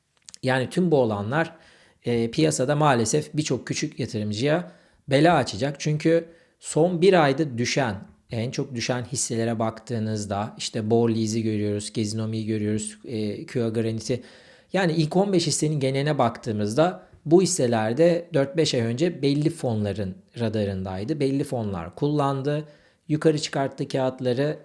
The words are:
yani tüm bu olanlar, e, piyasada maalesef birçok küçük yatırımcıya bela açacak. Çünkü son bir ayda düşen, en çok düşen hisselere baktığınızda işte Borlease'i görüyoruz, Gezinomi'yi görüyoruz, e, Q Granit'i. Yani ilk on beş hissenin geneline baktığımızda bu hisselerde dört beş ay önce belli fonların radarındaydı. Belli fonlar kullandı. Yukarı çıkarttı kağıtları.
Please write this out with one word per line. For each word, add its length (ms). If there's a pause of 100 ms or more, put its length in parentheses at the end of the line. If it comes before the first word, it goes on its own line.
(440)
yani 260
tüm 220
bu 60
olanlar, 580 (500)
e, 260
piyasada 440
maalesef 580
birçok 340
küçük 320
yatırımcıya 720 (360)
bela 280
açacak. 440
Çünkü 460 (340)
son 420
bir 220
ayda 340
düşen, 380 (360)
en 200
çok 240
düşen 280
hisselere 560
baktığınızda 1000
işte 320
Borlease'i 540
görüyoruz, 500
Gezinomi'yi 520
görüyoruz, 600
e, 400
Q 240
Granit'i. 540 (500)
Yani 200
ilk 220
on 180
beş 140
hissenin 320
geneline 380
baktığımızda 840 (220)
bu 160
hisselerde 920
dört 240
beş 160
ay 80
önce 400
belli 280
fonların 680 (240)
radarındaydı. 800
Belli 240
fonlar 520
kullandı. 720 (420)
Yukarı 320
çıkarttı 480
kağıtları. 760